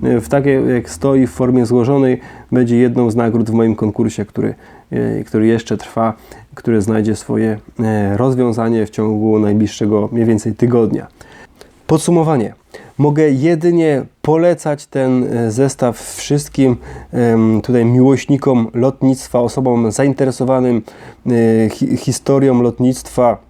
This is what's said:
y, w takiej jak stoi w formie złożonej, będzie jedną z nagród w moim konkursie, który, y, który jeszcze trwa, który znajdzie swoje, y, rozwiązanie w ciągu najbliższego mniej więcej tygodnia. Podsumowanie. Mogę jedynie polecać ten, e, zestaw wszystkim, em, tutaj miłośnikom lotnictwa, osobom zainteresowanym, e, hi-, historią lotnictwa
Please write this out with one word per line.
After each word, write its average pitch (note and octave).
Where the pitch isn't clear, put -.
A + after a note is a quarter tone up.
y, B2
w A2+
takiej C3+
jak A#2+
stoi C3+
w A#2+
formie B2+
złożonej, B2+
będzie A#2+
jedną A#2+
z G#2+
nagród A2+
w A2
moim A2+
konkursie, A2
który, G#2+
y, A2+
który A2
jeszcze A2+
trwa, A2+
który A2+
znajdzie A2
swoje, A2
y, G#2
rozwiązanie A#2
w -
ciągu G#2+
najbliższego G#2
mniej A#2
więcej A2
tygodnia. A#2
Podsumowanie. D#3
Mogę D3
jedynie D#3+
polecać D#3+
ten, B2+
e, A#2
zestaw B2+
wszystkim, C#3
em, A2+
tutaj A#2+
miłośnikom B2+
lotnictwa, C3
osobom A#2+
zainteresowanym, C3
e, B2+
hi-, -
historią C3+
lotnictwa A#2+